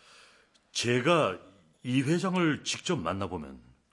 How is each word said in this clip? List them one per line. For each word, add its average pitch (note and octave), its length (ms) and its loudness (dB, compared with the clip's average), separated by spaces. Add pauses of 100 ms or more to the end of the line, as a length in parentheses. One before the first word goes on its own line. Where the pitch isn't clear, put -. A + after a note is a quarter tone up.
(760)
제가 B2 600 2 (420)
이 B2+ 220 0
회장을 E3+ 600 0
직접 - 340 -4
만나보면 E2+ 600 -6 (340)